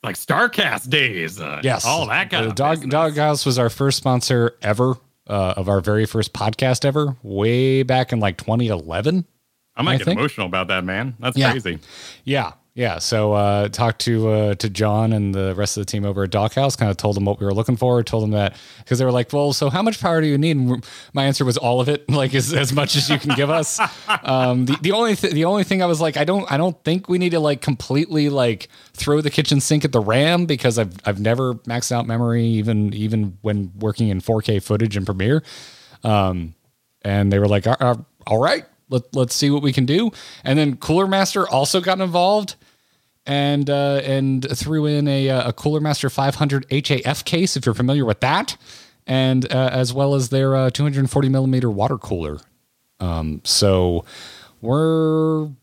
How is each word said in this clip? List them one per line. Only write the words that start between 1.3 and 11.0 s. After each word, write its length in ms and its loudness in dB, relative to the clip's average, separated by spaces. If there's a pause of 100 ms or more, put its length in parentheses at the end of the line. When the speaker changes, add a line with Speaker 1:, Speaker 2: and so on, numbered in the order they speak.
Speaker 1:
uh, 220 -10
Speaker 2:
Yes. 220 -2
Speaker 1:
all 240 0
that 200 -2
kind 180 -2
Speaker 2:
Uh, 20 -2
Speaker 1:
of 80 -4
Speaker 2:
Dog-, 220 0
Speaker 1:
business. 120 -8
Speaker 2:
Doghouse 560 0
was 100 2
our 140 2
first 280 0
sponsor 640 2
ever, 360 0 (320)
uh, 280 0
of 120 -4
our 120 2
very 260 0
first 260 -2
podcast 520 0
ever, 380 0
way 600 0
back 280 0
in, 60 0
like, 180 0
twenty 300 0
eleven, 600 -2 (500)
Speaker 1:
I 60 -4
might 100 2
Speaker 2:
I 60 2
Speaker 1:
get 80 -4
Speaker 2:
think. 120 0
Speaker 1:
emotional 300 -2
about 200 -2
that, 160 0
man. 360 -4